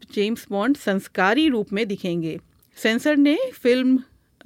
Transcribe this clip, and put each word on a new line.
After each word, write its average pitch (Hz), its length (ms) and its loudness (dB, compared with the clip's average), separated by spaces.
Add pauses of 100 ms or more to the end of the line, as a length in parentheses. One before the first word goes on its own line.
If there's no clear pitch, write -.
(140)
जेम्स 214 380 -4
बॉन्ड 214 260 0
संस्कारी 202 680 0
रूप 226 260 -2
में 214 140 -2
दिखेंगे। 170 520 -6 (360)
सेंसर 254 420 0
ने 285 200 4 (160)
फिल्म, 254 440 2
अ, 254 40 -4 (440)